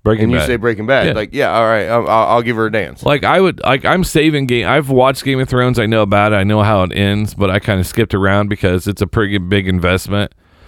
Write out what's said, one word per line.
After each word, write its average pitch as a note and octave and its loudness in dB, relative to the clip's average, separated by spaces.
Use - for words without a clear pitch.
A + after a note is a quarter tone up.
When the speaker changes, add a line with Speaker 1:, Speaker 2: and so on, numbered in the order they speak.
Speaker 1:
Breaking G#2+ 2
Speaker 2:
And A#2 2
you - 2
Speaker 1:
Bad. D3+ 0
Speaker 2:
say B2 0
Breaking G#2+ -2
Bad, B2+ 2
Speaker 1:
Yeah. D3+ 0
Speaker 2:
like, G#2+ -6
yeah, A#2+ 0
all A2+ 2
right, A2 0
I'll, A2+ -2
I'll, A2 2
I'll A#2+ 2
give A#2 -2
her A2 -2
a G#2+ -4
dance. F2 -6
Speaker 1:
Like, C#3+ 0
I D#3 2
would, F#3 0
like, C3 0
I'm F3 0
saving D3 0
Game. A#2+ -2
I've C3+ 0
watched C3 2
Game C3+ -2
of B2+ -4
Thrones. B2 2
I A2 2
know A2 2
about G#2 2
it. G#2+ 2
I G2 0
know G#2+ 2
how G2+ 2
it F2+ -4
ends, G2+ -2
but G2 -2
I G2 0
kinda F#2+ 0
skipped A2 -2
around G2+ 2
because F#2 -2
it's G2+ -4
a G2 -2
pretty G2+ -2
big F#2+ -2
investment. F#2 0